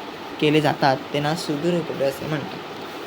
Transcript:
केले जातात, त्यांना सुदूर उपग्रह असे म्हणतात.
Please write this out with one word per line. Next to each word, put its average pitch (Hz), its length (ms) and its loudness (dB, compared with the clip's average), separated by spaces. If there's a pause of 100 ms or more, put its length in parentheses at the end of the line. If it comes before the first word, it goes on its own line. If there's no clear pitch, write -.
(400)
केले 151 200 6
जातात, 143 360 4 (160)
त्यांना 147 240 0
सुदूर 165 380 0
उपग्रह 139 340 0
असे - 180 -4
म्हणतात. 147 320 -4 (480)